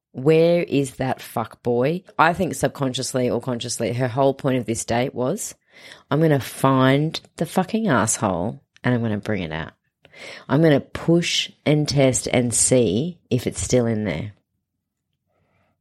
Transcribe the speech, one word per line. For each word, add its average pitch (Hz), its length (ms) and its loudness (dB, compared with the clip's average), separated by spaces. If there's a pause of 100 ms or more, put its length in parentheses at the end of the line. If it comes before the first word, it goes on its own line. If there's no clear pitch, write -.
(120)
Where 160 500 4
is 139 340 -2
that 131 260 -4
fuck - 400 -8
boy? 127 400 0 (160)
I 156 140 6
think 160 220 -2
subconsciously 127 760 -2
or 110 100 0
consciously, 120 520 -4
her 127 160 -2
whole 135 260 2
point 131 240 -2
of 120 80 -4
this 113 180 -4
date 120 300 -2
was, 139 400 -6 (560)
"I'm 143 100 2
gonna 151 200 4
find 135 800 2 (160)
the 170 100 -4
fucking 220 420 -2
asshole 107 720 0 (220)
and 127 120 0
I'm 117 80 0
gonna 107 160 -2
bring 101 260 -4
it 78 80 -8
out. 80 200 -8 (760)
I'm 139 140 2
gonna 147 180 6
push - 680 -2 (140)
and 147 240 2
test 131 440 2
and 120 200 2
see 123 640 2 (120)
if 123 160 0
it's - 160 -6
still 123 240 2
in 110 180 -2
there." 101 280 -6 (1500)